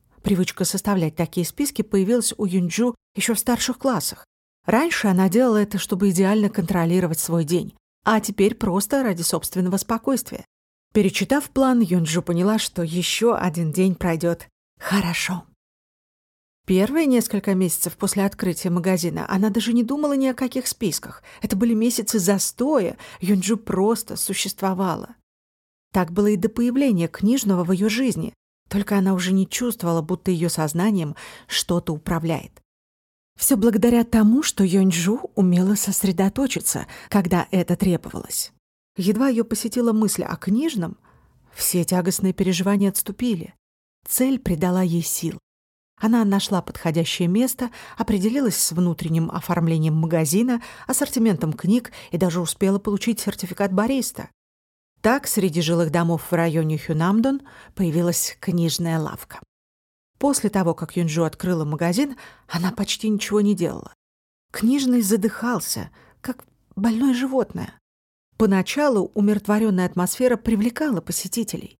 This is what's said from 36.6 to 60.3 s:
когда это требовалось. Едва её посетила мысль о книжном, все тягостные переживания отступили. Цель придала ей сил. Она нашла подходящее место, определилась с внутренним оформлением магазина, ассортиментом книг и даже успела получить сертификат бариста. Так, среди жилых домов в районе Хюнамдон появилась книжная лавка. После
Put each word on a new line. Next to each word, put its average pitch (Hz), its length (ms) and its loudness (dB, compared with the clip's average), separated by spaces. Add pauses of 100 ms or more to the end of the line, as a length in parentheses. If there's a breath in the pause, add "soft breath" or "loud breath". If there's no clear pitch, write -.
когда 180 420 2
это 180 240 2
требовалось. - 760 -4 (420)
Едва 208 320 2
её 233 160 2
посетила 233 480 -2
мысль 214 320 0
о - 140 -6
книжном, 208 600 -2 (560 soft breath)
все - 300 0
тягостные 180 500 0
переживания 190 560 2
отступили. 196 640 -4 (540)
Цель 262 320 0
придала 180 420 0
ей 170 200 0
сил. - 360 -6 (600)
Она 226 260 2
нашла 196 380 0
подходящее 170 640 -2
место, 233 440 0 (260 loud breath)
определилась 220 600 0
с - 140 -2
внутренним 165 600 0
оформлением 165 640 0
магазина, 165 680 0 (260 loud breath)
ассортиментом 226 640 0
книг 226 380 0 (200 loud breath)
и 175 60 -2
даже 175 220 0
успела 190 400 0
получить 208 400 -2
сертификат 190 540 -4
бариста. 233 560 -2 (720)
Так, 254 260 2
среди 175 340 0
жилых 165 300 2
домов 170 400 0
в - 20 -4
районе 160 440 0
Хюнамдон 208 640 0 (340 loud breath)
появилась 170 640 0
книжная 165 600 -2
лавка. - 400 -8 (800)
После 269 320 0